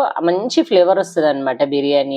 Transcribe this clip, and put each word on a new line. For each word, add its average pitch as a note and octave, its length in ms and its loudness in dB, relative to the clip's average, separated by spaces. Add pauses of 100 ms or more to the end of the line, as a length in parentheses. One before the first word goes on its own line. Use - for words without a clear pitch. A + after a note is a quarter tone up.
(280)
మంచి G#3 400 0
ఫ్లేవర్ F#3 320 4
వస్తుంది E3+ 300 -2
అనమాట. C3+ 300 -4 (140)
బిర్యానీ C#3 420 0